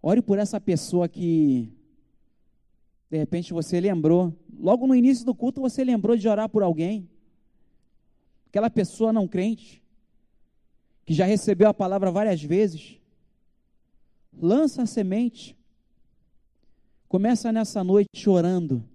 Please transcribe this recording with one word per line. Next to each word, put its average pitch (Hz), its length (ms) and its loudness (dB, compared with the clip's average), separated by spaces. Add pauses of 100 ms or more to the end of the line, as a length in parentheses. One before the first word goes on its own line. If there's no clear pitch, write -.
Ore 214 140 2
por 202 180 0
essa 208 220 -4
pessoa 175 480 -2
que, 147 640 0 (1400)
de 160 80 -6
repente, 170 380 -4
você 170 260 -2
lembrou. 170 580 2 (140)
Logo 233 340 0
no 262 80 4
início 247 300 4
do 240 100 -2
culto, 262 280 -4
você 262 200 -4
lembrou 233 320 2
de 220 140 0
orar 214 180 0
por 214 160 0
alguém. 175 460 -2 (1400)
Aquela 214 200 0
pessoa 220 460 0
não 202 120 2
crente, 196 560 -6 (1200)
que 160 80 -2
já 180 100 2
recebeu 208 460 2
a - 20 -2
palavra 190 380 -2
várias 190 320 -2
vezes. 165 580 -2 (1300)
Lança 254 520 0
a 226 40 -2
semente. 214 680 -4 (1500)
Começa 226 420 0
nessa 220 320 -2
noite 196 460 2
orando. 170 680 2